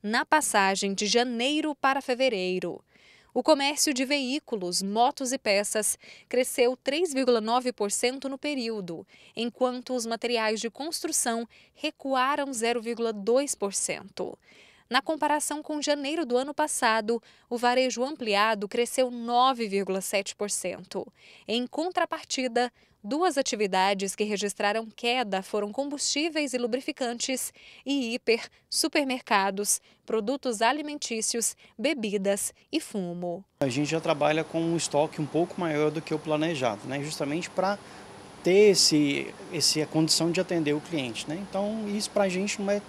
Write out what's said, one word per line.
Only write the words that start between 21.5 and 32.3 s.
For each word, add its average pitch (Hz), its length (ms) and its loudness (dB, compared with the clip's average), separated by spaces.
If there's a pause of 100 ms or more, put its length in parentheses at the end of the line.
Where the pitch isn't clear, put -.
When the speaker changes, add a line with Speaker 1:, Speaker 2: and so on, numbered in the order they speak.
Speaker 1:
contrapartida, 254 1040 -2 (320)
duas 285 320 0
atividades 196 800 0
que 208 100 -2
registraram 208 720 -2
queda 240 460 0
foram 208 300 -2
combustíveis 285 840 -2
e - 40 0
lubrificantes 240 960 -4 (320)
e 262 300 -2
hiper, - 340 0 (220)
supermercados, 214 1080 0 (280)
produtos 226 560 -2
alimentícios, 247 920 -2 (240)
bebidas 208 760 0 (180)